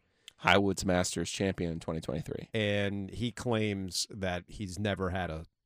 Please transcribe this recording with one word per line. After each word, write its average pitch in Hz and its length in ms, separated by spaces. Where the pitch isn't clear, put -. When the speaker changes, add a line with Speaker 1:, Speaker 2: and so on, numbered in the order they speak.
Speaker 1:
Highwoods 98 480
Masters 90 440
champion 92 440
in 85 80
twenty 82 180
twenty-three. - 540
Speaker 2:
And 101 560
he 110 220
claims 104 800
that 90 360
he's 90 320
never 95 300
had 90 200
a 80 160